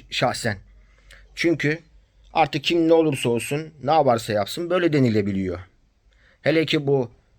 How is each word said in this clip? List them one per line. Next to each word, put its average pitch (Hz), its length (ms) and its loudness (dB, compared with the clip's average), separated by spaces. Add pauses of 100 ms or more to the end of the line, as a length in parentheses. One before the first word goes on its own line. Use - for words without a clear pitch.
(100)
şahsen. 113 460 -4 (800)
Çünkü 160 440 0 (540)
artık 156 320 0
kim 165 240 2
ne 165 40 6
olursa 156 360 2
olsun, 143 400 -4 (140)
ne 127 80 -2
yaparsa 127 420 2
yapsın 131 380 -4
böyle 175 220 0
denilebiliyor. 101 640 0 (840)
Hele 156 240 0
ki 143 200 -2
bu 135 240 0 (280)